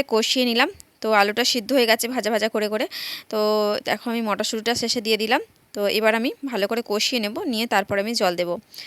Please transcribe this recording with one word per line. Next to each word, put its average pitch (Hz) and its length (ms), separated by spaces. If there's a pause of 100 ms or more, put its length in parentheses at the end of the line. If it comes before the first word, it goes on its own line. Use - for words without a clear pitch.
কষিয়ে 233 380
নিলাম। 247 240 (300)
তো 233 140
আলুটা 208 320
সিদ্ধ 226 280
হয়ে 247 160
গেছে 226 180
ভাজা 240 240
ভাজা 214 180
করে 214 200
করে। 214 160 (440)
তো 220 80 (460)
দেখো - 260
আমি 233 120
মটরশুঁটিটা 214 540
শেষে 233 260
দিয়ে 220 160
দিলাম। 220 240 (320)
তো 208 160
এবার 214 260
আমি 226 140 (160)
ভালো 247 220
করে 233 180
কষিয়ে 214 340
নেব, 214 240
নিয়ে 233 240
তারপর 202 320
আমি 214 160
জল 190 200
দেব। 175 140 (360)